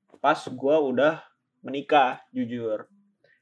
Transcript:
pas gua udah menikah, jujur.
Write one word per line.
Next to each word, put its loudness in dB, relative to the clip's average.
pas 0
gua 2
udah 0
menikah, 0
jujur. -6